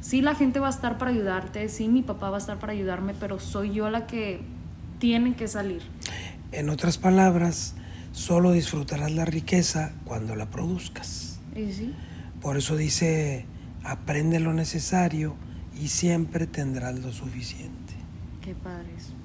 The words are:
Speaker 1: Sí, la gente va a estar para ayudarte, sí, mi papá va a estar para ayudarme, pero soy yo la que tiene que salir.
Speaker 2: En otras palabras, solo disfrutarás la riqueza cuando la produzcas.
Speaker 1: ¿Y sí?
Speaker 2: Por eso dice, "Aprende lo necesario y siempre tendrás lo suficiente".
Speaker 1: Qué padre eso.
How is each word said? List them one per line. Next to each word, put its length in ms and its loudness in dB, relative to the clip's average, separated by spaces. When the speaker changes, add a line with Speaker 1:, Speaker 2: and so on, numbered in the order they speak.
Speaker 1:
Sí, 220 4
la 140 4
gente 240 4
va 80 2
a 20 2
estar 280 0
para 120 0
ayudarte, 580 0
sí, 200 -2
mi 140 6
papá 280 -4
va 60 -2
a 20 0
estar 220 -6
para 140 -4
ayudarme, 440 -2
pero 220 -4
soy 320 -2
yo 180 0
la 160 -2
que 340 -4
tiene 340 6
que 140 -4
salir. 340 -2
Speaker 2:
En 180 -2
otras 260 2
palabras, 760 6
solo 400 6
disfrutarás 580 2
la 140 2
riqueza 680 2
cuando 320 -4
la 100 -4
produzcas. 920 -6
Speaker 1:
¿Y 160 -4
sí? 200 -6
Speaker 2:
Por 160 -2
eso 200 0
dice, 680 2
"Aprende 560 2
lo 140 2
necesario 840 2
y 120 -4
siempre 580 2
tendrás 540 -2
lo 100 -6
suficiente". 840 -8
Speaker 1:
Qué 100 -8
padre 320 -10
eso. 140 -12